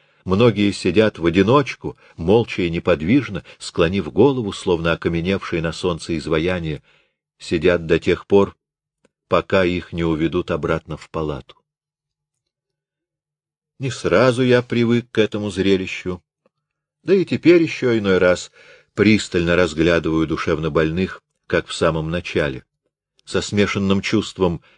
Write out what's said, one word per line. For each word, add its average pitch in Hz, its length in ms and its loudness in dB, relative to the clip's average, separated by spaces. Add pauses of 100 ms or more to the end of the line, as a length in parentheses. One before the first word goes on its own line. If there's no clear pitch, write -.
(260)
Многие 101 460 2
сидят 101 480 0
в 80 80 -2
одиночку, 98 680 2 (220)
молча 98 460 0
и 85 80 -2
неподвижно, 87 720 -2 (160)
склонив 87 520 -2
голову, 123 400 2
словно 82 400 -2
окаменевшие 85 720 -4
на 82 100 -4
солнце 85 460 -4
изваяния, 80 640 -4 (560)
сидят 87 480 0
до 80 140 2
тех - 260 -2
пор, 98 320 2 (720)
пока 92 360 0
их 90 300 -4
не 85 100 -4
уведут 82 460 -2
обратно 78 480 -4
в - 140 -20
палату. 76 440 -8 (2250)
Не 131 140 -6
сразу 120 500 2
я 123 220 2
привык 117 480 -2
к - 80 -2
этому 104 320 -2
зрелищу, 92 720 -2 (800)
да 175 100 0
и 190 100 4
теперь 170 380 4
ещё 127 360 0
иной 98 200 2
раз 90 340 2 (420)
пристально 95 640 2
разглядываю 80 720 2
душевнобольных, 80 960 -2 (240)
как - 220 -2
в - 60 -12
самом 80 360 -2
начале, 80 560 -4 (600)
со 95 160 -4
смешанным 98 600 0
чувством 92 640 -2 (140)